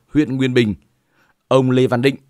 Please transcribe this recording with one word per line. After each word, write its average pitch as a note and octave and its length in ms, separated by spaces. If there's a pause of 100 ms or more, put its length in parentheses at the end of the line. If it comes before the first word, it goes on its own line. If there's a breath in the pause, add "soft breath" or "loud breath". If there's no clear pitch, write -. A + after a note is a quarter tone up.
huyện C#3+ 300
Nguyên C3 160
Bình. A2 220 (720)
Ông B2+ 240
Lê B2+ 160
Văn A#2+ 140
Định C#3 140 (140)